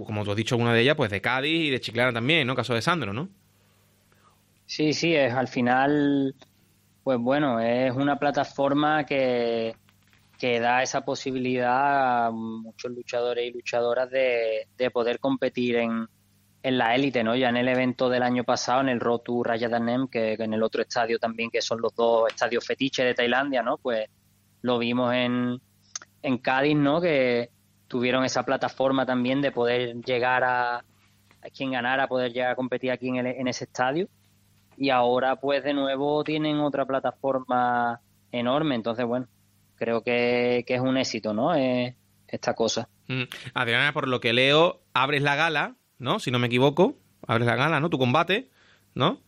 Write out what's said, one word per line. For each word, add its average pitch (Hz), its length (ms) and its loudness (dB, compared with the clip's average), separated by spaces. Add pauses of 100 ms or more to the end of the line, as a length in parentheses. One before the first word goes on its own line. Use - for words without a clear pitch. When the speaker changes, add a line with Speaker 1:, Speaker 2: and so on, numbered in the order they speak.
Speaker 1:
como 104 200 -4
tú 101 80 -2
has 101 60 -4
dicho, 113 200 0
una 117 160 4
de 117 80 6
ellas, 139 140 4
pues, 127 160 0
de 98 100 -4
Cádiz 147 460 0
y - 20 -2
de 127 100 0
Chiclana 120 320 0
también, 123 360 0
¿no? 127 80 -2
Caso 120 180 -2
de 113 80 0
Sandro, 143 320 -2
¿no? 139 160 -6 (1400)
Speaker 2:
Sí, 151 280 -2
sí, 165 220 0
es, 131 180 2
al 127 140 -2
final, 139 880 0 (680)
pues 131 160 0
bueno, 131 400 0
es 120 340 2
una 139 260 0
plataforma 143 840 0
que, 120 680 0 (640)
que 120 220 0
da 120 240 2
esa 131 200 -2
posibilidad 127 1200 0
a 117 40 -2
muchos 113 600 -10
luchadores 120 560 -4
y 123 40 -10
luchadoras 120 600 -2
de, 117 560 0 (100)
de 123 140 0
poder 120 280 0
competir 127 580 0
en, 113 280 0 (560)
en 131 160 0
la 117 160 2
élite, 127 300 2
¿no? 113 120 2
Ya 127 140 2
en 120 80 0
el 123 100 2
evento 127 420 0
del 123 120 2
año 123 220 0
pasado, 123 380 0
en 135 80 0
el 120 100 0
Road 117 220 0
to 120 220 -2
Rajadamnern, 117 640 -2
que, 110 300 -2
que 113 60 -4
en 110 100 -4
el 110 80 -2
otro 110 220 0
estadio 117 340 -2
también, 113 320 -4
que 113 140 -2
son 113 180 -4
los 113 140 -2
dos 117 340 4
estadios 117 360 -2
fetiche 131 380 -2
de 123 120 0
Tailandia, 123 480 0
¿no? 127 160 -4
Pues 110 280 -4 (540)
lo 123 160 0
vimos 120 380 0
en, 123 440 -2 (600)
en 131 160 0
Cádiz, 139 400 2
¿no? 147 240 2
Que 127 480 2 (380)
tuvieron 127 360 0
esa 127 200 -2
plataforma 131 640 0
también 127 340 0
de 139 100 -2
poder 120 500 0
llegar 127 420 0
a, 123 340 0
a - 760 -20
quien 131 200 -6
ganara, 127 360 0
poder 127 260 -2
llegar 127 180 -2
a 120 40 -4
competir 127 360 -4
aquí 123 160 -4
en 127 80 -4
el, 123 100 -2
en 127 220 -4
ese 127 160 -6
estadio. 139 440 -2 (760)
Y 135 100 2
ahora, 127 440 2
pues, 139 300 0
de 143 80 0
nuevo 143 500 0
tienen 151 380 -2
otra 139 240 -2
plataforma 123 1120 -2 (320)
enorme. 131 440 0
Entonces, 117 300 -4
bueno, 123 220 -4 (480)
creo 117 280 -2
que, 123 640 2
que 127 100 -2
es 123 40 0
un 131 180 0
éxito, 113 360 -2
¿no? 131 200 0
Eh, 123 440 0 (300)
esta - 260 -4
cosa. 113 340 -2 (200)
Speaker 1:
Mm. 131 160 -4 (320)
Adriana, 127 360 2
por 139 160 -2
lo 123 140 0
que 117 100 2
leo, 139 500 4 (120)
abres 139 280 2
la 143 140 2
gala, 160 400 0 (220)
¿no? 143 220 -2
Si 160 120 -4
no 123 80 2
me 123 80 2
equivoco, 143 480 4 (320)
abres 113 180 2
la 117 120 2
gala, 143 240 2
¿no? 170 80 0
Tu 160 80 0
combate, 165 540 2 (420)
¿no? 156 340 0